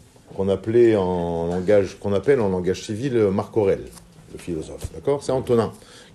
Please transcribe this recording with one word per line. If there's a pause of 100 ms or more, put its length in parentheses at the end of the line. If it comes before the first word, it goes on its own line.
(360)
qu'on
appelait
en
langage,
qu'on
appelle
en
langage
civil,
euh,
Marc
Aurèle, (480)
le
philosophe,
d'accord ?
C'est
Antonin, (440)